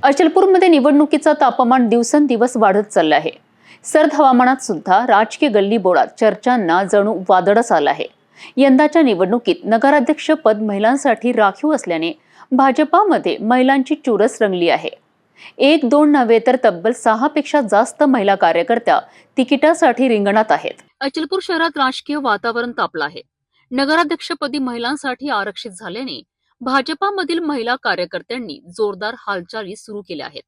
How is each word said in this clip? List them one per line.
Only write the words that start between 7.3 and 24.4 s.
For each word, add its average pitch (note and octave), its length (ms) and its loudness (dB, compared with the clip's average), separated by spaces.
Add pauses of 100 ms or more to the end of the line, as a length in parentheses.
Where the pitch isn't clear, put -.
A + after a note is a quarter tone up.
आलं D3+ 180 2
आहे. D3+ 160 -4 (520)
यंदाच्या C#4+ 440 4
निवडणुकीत G3+ 600 0
नगराध्यक्ष C#4 680 0
पद A3 300 0
महिलांसाठी A3 720 0
राखीव A3+ 440 0
असल्याने E3 360 -4 (400)
भाजपामध्ये C#4 840 2
महिलांची B3+ 580 0
चुरस A#3 460 -2
रंगली F3+ 280 0
आहे. B2 200 -2 (680)
एक D4 260 4
दोन D4 280 4
नव्हे A#3 280 2
तर B3 260 0
तब्बल F#3+ 260 0
सहापेक्षा C#4+ 680 -2
जास्त G#3+ 420 0
महिला A3 320 2
कार्यकर्त्या F3 640 0 (380)
तिकिटासाठी C4+ 680 2
रिंगणात G#3+ 440 0
आहेत. - 220 -2 (260)
अचलपूर D4+ 440 -6
शहरात E4 340 -4
राजकीय C4+ 380 -4
वातावरण A#3+ 560 -4
तापलं E3 340 -6
आहे. D3 160 -12 (500)
नगराध्यक्षपदी D4 840 -4